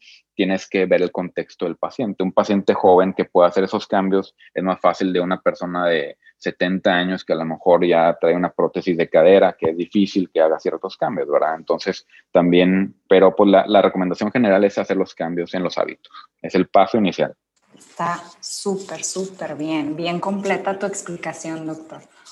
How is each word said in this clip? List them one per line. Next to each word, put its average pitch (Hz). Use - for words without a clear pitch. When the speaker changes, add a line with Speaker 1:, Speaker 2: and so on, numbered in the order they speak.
Speaker 1:
tienes 95
que 95
ver 90
el 87
contexto -
del 82
paciente. 95
Un 92
paciente 101
joven 92
que 90
pueda 87
hacer 95
esos -
cambios 98
es 85
más 92
fácil 92
de 90
una 90
persona 90
de 80
setenta 92
años 90
que -
a -
lo 82
mejor 85
ya 85
trae 85
una 87
prótesis 87
de 85
cadera, 90
que 82
es 82
difícil 95
que 82
haga 80
ciertos 87
cambios, 80
¿verdad? 73
Entonces, 82
también, 90
pero, 92
pues, 101
la, 95
la 101
recomendación 92
general 104
es 101
hacer 98
los 92
cambios 85
en 90
los 85
hábitos. -
Es 82
el 90
paso 98
inicial. 85
Speaker 2:
Está 170
súper, 190
súper 185
bien. 151
Bien 170
completa 196
tu 208
explicación, 165
doctor. 156